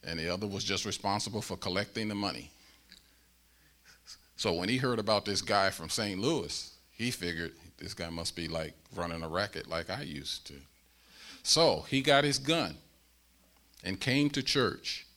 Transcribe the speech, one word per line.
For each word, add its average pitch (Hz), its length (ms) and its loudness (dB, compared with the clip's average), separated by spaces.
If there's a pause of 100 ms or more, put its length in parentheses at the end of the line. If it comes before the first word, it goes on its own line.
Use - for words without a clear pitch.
And 82 140 -4
the 80 100 -2
other 92 180 -2
was 98 160 -4
just 98 220 -2
responsible 104 560 -2
for 92 160 -6
collecting 104 520 -2
the 104 60 -4
money. 98 360 -4 (1900)
So 101 160 2
when 90 160 2
he 123 80 2
heard 127 220 2
about 104 260 2
this 98 160 0
guy 98 300 4
from 80 180 -8
Saint 101 320 -2
Louis, 120 500 -2 (200)
he 120 200 -4
figured, 85 440 -4 (240)
"This 78 160 -10
guy 85 160 -6
must 82 260 -6
be, 85 100 -4
like, 80 280 -4 (200)
running 85 280 -4
a 82 60 -6
racket 90 400 -4
like 82 200 -4
I 117 140 -6
used - 460 -8
to." 71 60 -16 (880)
So 131 460 6
he 135 140 2
got 143 220 8
his 139 140 2
gun 135 380 0 (1040)
and 95 160 -4
came 139 320 4
to 143 120 -2
church - 640 0 (100)